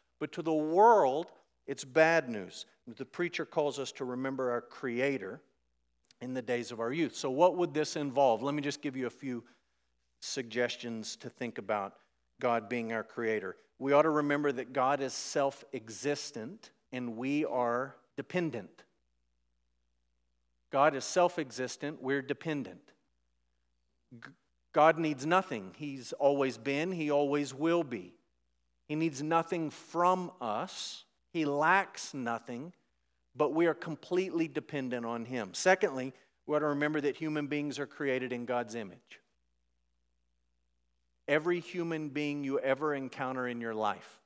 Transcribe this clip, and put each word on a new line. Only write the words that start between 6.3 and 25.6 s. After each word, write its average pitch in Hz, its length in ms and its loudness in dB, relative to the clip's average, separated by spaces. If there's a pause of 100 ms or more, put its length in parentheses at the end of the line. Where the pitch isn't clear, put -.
the 127 80 -2
days 120 320 -4
of 113 80 -10
our 120 140 -2
youth. 160 200 0
So - 160 -4
what 165 260 6
would 170 180 0
this 151 200 0
involve? 135 480 4
Let 143 120 0
me 147 80 -2
just 139 180 -4
give 131 160 -6
you 127 100 -2
a 117 40 -4
few 123 360 -8 (720)
suggestions 117 960 -4
to - 120 -14
think 120 300 -8
about 101 420 -4 (400)
God 117 300 0
being 117 200 -4
our 113 140 -4
creator. 107 540 -4 (200)
We 135 140 0
ought 143 100 8
to 160 80 4
remember 147 400 2
that 123 220 -6
God 135 300 2
is 131 100 -4
self-existent 135 1600 -4 (200)
and 123 280 -6
we 143 260 0
are 123 540 0 (180)
dependent. 139 680 -4 (1900)
God 143 240 6
is 131 100 -4
self-existent, 147 960 0
we're 135 220 0
dependent. 131 720 -6 (1200)
G-, - 140 -18 (400)
God 156 260 8
needs 147 280 0
nothing. 143 500 0